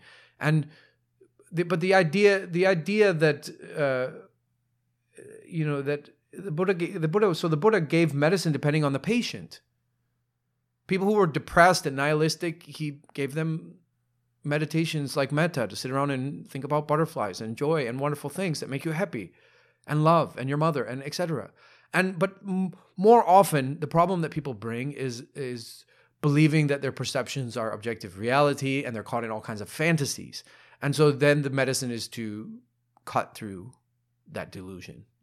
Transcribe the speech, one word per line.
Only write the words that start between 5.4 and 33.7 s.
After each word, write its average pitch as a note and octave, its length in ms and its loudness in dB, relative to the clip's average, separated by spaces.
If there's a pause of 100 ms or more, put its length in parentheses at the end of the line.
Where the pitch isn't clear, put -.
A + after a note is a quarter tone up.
you D#3+ 180 -4
know, C#3+ 180 -2
that D3 260 -4 (240)
the G3 180 -10
Buddha F3+ 220 0
ga-, F3 240 -4
the D#3+ 100 0
Buddha, G3+ 280 4
so F3 120 -2
the D#3 100 2
Buddha G3+ 240 4
gave E3 320 2
medicine D#3+ 380 2
depending D3 320 2
on C#3+ 100 0
the C3+ 60 -2
patient. - 640 -4 (1300)
People F#3+ 200 -2
who G#3+ 60 2
were G3+ 140 4
depressed E3+ 580 4
and C#3 100 -4
nihilistic, D#3 680 -2
he D3 380 -10 (120)
gave C#3 200 -6
them D#3+ 420 -6 (680)
meditations D3+ 760 -2
like C3+ 140 -2
metta D3+ 360 0
to G2 80 -10
sit B2+ 160 -8
around C#3 200 -2
and C#3 380 -6
think C3+ 140 -10
about D3 240 -2
butterflies C#3+ 540 -2
and A2+ 160 -8
joy D3 300 0
and B2 120 -6
wonderful C#3+ 300 -4
things F3+ 300 -4
that - 100 -10
make C3+ 160 -6
you E3 60 -4
happy D3+ 420 -6 (520)
and D3+ 180 0
love D#3+ 340 4
and B2+ 100 -6
your C#3+ 100 -2
mother D3+ 260 0
and B2+ 200 -10
et D3 100 -12
cetera. E3 380 -4 (420)
And, F#3 240 0
but F#3+ 200 -2 (100)
m-, F#3 260 -2 (220)
more A3 320 8
often, D#3 520 6
the D3+ 80 -6
problem F3 340 2
that D#3 100 -4
people C#3+ 220 -6
bring A#2 400 -6
is, B2+ 300 -8 (120)
is B2+ 500 -12 (360)
believing D3+ 460 4
that C#3 140 -2
their C3+ 100 -4
perceptions B2 640 -6
are A2 140 -4
objective G#2 480 -8
reality C#3 640 2
and A#2 120 -6
they're G#2 80 -6
caught A#2 200 -6
in A2+ 80 -6
all A2+ 100 -8
kinds G#2+ 200 -10
of G2+ 80 -12
fantasies. D#3 720 -2 (380)
And C#3 140 0
so D3+ 160 6
then C#3+ 300 4
the C#3 80 -2
medicine C3 420 -2
is A#2 180 -6
to A2+ 500 -10 (440)
cut - 320 -4
through G2 380 -12 (580)